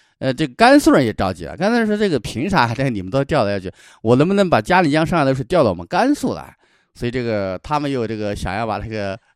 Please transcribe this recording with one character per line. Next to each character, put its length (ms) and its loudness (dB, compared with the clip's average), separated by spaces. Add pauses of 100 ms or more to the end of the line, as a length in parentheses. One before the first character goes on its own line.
(180)
呃， 160 -2
这 100 -2
个 100 -6
甘 240 6
肃 120 4
人 140 4
也 80 0
着 200 -2
急 120 -10
了。 120 -12
甘 140 -2
肃 60 0
人 100 0
说 100 -2
：“这 120 0
个 100 0
凭 320 -6
啥 240 2
这 80 -4
个 80 0
你 100 -6
们 120 -10
都 120 0
调 200 0
到 60 -2
要 100 -4
去？ 120 -10 (300)
我 140 4
能 100 4
不 80 0
能 160 2
把 100 4
嘉 220 2
陵 80 2
江 160 2
上 140 0
游 40 2
的 120 2
水 80 -6
调 180 2
到 80 4
我 40 0
们 120 -10
甘 260 0
肃 220 -2
来？” 180 -14 (420)
所 120 -6
以 60 -2
这 100 -2
个 400 -2
他 160 -2
们 100 -2
又 160 -2
这 120 -6
个 180 -4
想 220 -6
要 100 -4
把 140 -4
这 80 -10
个 280 -6 (200)